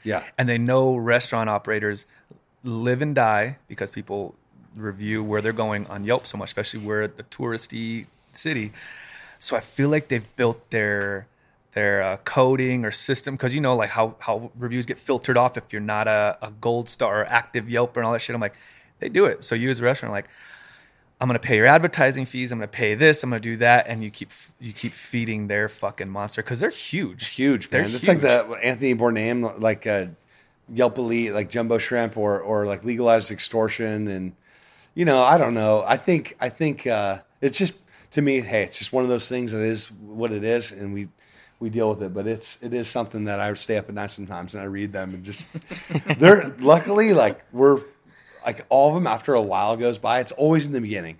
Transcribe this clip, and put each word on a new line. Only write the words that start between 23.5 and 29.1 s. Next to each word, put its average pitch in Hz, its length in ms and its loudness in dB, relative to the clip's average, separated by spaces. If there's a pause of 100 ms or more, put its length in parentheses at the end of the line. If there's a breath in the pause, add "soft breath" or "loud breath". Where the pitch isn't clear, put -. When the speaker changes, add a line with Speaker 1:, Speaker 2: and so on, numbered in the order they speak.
Speaker 2:
that," 120 300 6
and 110 160 -6
you 107 60 -8
keep - 200 -12
f-, - 300 -8
you 113 140 -16
keep - 200 -8
feeding 110 540 -4
their 104 220 0
fucking 101 400 -8
monster, 101 320 -6
'cause 120 200 -4
they're 214 80 2
huge. - 580 -6
Speaker 1:
Huge, 131 420 2
Speaker 2:
They're 127 140 2
Speaker 1:
man. 107 100 -4
It's 123 140 0
like 180 120 8
Speaker 2:
huge. 143 40 -4
Speaker 1:
the 117 400 4
Anthony 127 320 2
Bourdain, 113 640 0